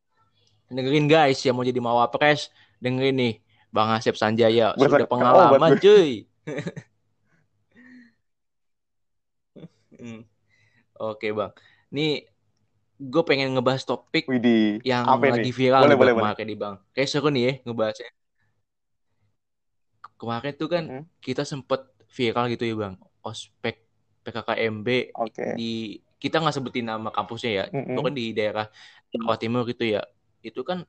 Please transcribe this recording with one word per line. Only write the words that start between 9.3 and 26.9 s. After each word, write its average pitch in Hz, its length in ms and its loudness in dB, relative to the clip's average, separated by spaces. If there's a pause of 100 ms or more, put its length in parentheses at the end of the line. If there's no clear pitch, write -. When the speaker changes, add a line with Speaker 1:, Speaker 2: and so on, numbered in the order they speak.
Speaker 1:
Hmm. 113 320 -18 (720)
Oke, 110 320 -6
Bang. 101 200 -4 (400)
Nih, 147 360 -4 (720)
gue 139 240 0
pengen 135 320 0
ngebahas 131 280 0
topik - 440 -4
Speaker 2:
Widih, 113 560 2
Speaker 1:
yang 123 240 -2
Speaker 2:
apa 131 240 4
Speaker 1:
lagi 120 200 -2
Speaker 2:
ini? 117 40 -10
Speaker 1:
viral 131 280 4
Speaker 2:
Boleh, 143 120 6
Speaker 1:
nih, 127 40 4
Speaker 2:
boleh, 127 140 4
Speaker 1:
Bang, 113 100 0
Speaker 2:
boleh. 104 120 -2
Speaker 1:
kemarin 110 120 -10
nih, 104 120 -10
Bang. 104 160 -8 (200)
Kayak 135 160 0
seru 147 200 0
nih 123 120 0
ya 131 100 0 (140)
ngebahasnya. 117 420 -6 (2000)
Kemarin 117 400 -6
tuh 151 160 -6
kan 175 160 -2
Speaker 2:
Mm-hmm. 131 160 -12 (160)
Speaker 1:
kita 139 240 -6
sempet 131 380 -6 (300)
viral 120 400 -2
gitu 117 120 -6
ya, 113 120 -4
Bang. 101 200 -8 (300)
Ospek - 580 -12 (400)
P - 80 -20
K 113 100 -12
K - 160 -8
M 110 180 -2 (100)
B 123 280 -2
Speaker 2:
Oke. 123 460 -8
Speaker 1:
di, 113 400 -8 (180)
kita 156 220 -4
nggak 151 160 -2
sebutin 123 320 -6
nama 110 240 -8